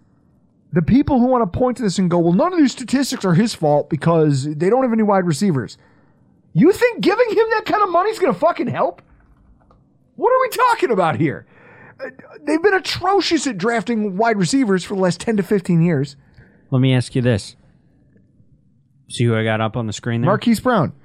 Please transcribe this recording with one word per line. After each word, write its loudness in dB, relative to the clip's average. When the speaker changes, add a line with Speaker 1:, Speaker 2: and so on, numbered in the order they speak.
Speaker 1:
the 2
people 2
who 4
wanna 2
point -2
to -8
this -2
and 0
go, 2
"Well, 2
none 2
of -2
these 4
statistics -4
are 2
his 2
fault 0
because 0
they -2
don't 2
have 0
any 0
wide 2
receivers." -2
You 6
think 0
giving 2
him 2
that 0
kind 0
of 2
money 0
is -6
gonna 0
fucking -2
help? -4
What 2
are 4
we -2
talking 0
about 0
here? -4
Uh, -14
they've 0
been 4
atrocious -2
at -4
drafting -2
wide 0
receivers 0
for -10
the -2
last 0
ten -2
to 2
fifteen 0
years. 0
Speaker 2:
Let 2
me 2
ask 0
you 0
this. -2
See -2
who 0
I -2
got -2
up -4
on -6
the -6
screen -6
there? 2
Speaker 1:
Marquise 0
Brown, 0